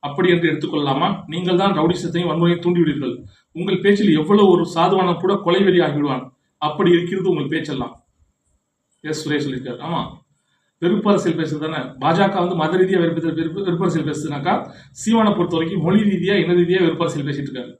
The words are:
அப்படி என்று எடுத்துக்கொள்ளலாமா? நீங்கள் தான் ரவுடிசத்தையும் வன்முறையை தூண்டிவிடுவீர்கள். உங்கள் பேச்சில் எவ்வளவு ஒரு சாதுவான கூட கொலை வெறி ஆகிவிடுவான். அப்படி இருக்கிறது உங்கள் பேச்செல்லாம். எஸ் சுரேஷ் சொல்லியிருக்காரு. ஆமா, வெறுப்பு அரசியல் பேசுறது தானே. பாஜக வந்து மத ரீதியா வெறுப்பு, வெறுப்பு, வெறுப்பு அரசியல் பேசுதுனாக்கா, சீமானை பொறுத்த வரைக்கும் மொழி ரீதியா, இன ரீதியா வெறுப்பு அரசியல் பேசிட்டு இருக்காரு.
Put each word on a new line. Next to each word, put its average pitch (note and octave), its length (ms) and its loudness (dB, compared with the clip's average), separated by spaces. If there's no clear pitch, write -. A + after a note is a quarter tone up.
அப்படி D#3 280 0
என்று E3+ 180 2
எடுத்துக்கொள்ளலாமா? D3 580 -2
நீங்கள் F3 340 -2
தான் G3 160 2
ரவுடிசத்தையும் E3+ 540 -2
வன்முறையை E3+ 280 2
தூண்டிவிடுவீர்கள். D#3 560 0
உங்கள் F#3 240 -2
பேச்சில் G3+ 340 4
எவ்வளவு F#3+ 360 4
ஒரு E3 180 4
சாதுவான F3+ 480 2
கூட G3 220 0
கொலை F#3 240 2
வெறி F3 180 4
ஆகிவிடுவான். C#3+ 440 -2
அப்படி D3+ 300 0
இருக்கிறது F#3 380 0
உங்கள் D3 220 -2
பேச்செல்லாம். C3+ 420 -6
எஸ் D3+ 180 -6
சுரேஷ் D3 240 -2
சொல்லியிருக்காரு. B2+ 340 -8
ஆமா, E3 220 -6
வெறுப்பு F#3+ 280 2
அரசியல் F3 300 2
பேசுறது D3 240 -4
தானே. D#3 160 -6
பாஜக F#3+ 400 2
வந்து F3 240 -2
மத E3+ 220 2
ரீதியா F#3 180 2
வெறுப்பு, E3 380 -2
வெறுப்பு, E3 260 -4
வெறுப்பு F3 220 0
அரசியல் D3+ 240 -2
பேசுதுனாக்கா, D3 440 -2
சீமானை G#3+ 360 2
பொறுத்த E3+ 260 0
வரைக்கும் E3 260 -2
மொழி G3+ 200 4
ரீதியா, F#3+ 320 0
இன F3 240 2
ரீதியா F3 240 2
வெறுப்பு E3 220 0
அரசியல் D3 220 -4
பேசிட்டு C#3+ 220 -6
இருக்காரு. B2 300 -12